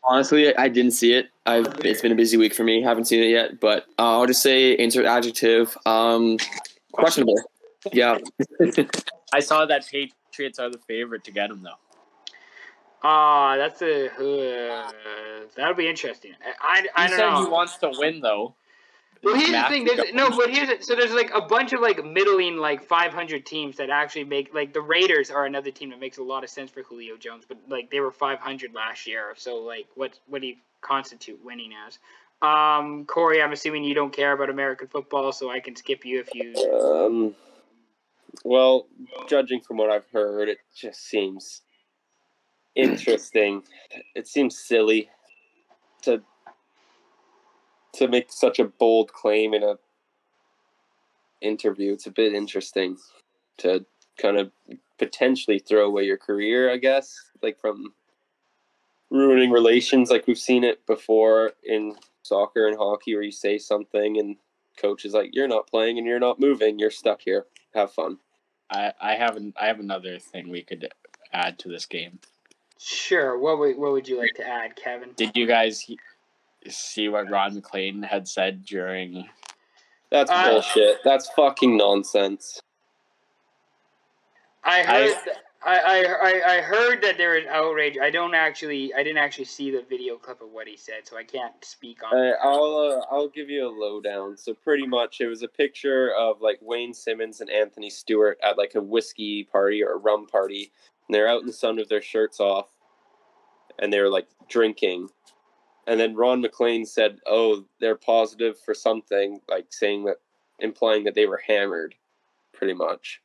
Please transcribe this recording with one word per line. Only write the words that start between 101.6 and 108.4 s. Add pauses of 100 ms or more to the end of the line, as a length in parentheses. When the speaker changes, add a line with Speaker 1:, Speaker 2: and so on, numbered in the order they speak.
Speaker 4:
with
their
shirts
off, (1120)
and
they
were,
like, (200)
drinking. (800)
And
then
Ron
McLean
said,
"Oh, (160)
they're
positive